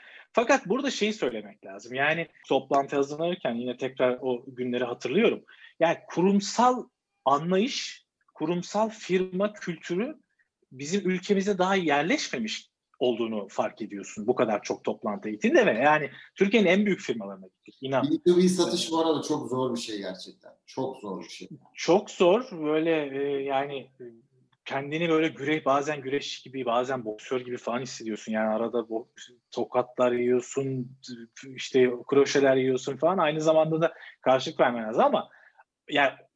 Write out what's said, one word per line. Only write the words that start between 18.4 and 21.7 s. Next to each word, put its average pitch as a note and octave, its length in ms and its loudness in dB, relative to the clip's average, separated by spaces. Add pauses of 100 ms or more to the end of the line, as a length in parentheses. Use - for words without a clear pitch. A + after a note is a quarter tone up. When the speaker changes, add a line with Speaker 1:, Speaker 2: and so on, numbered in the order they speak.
Speaker 2:
satış - 420 0
bu D#3+ 80 0
arada D#3+ 240 2
çok C3 280 -4
zor B2+ 240 0
bir - 60 -6
şey G#2+ 180 -8
gerçekten. F#2 540 -12 (140)
Çok - 300 -8
zor F2+ 280 -10
bir - 40 -20
şey. - 200 -16 (260)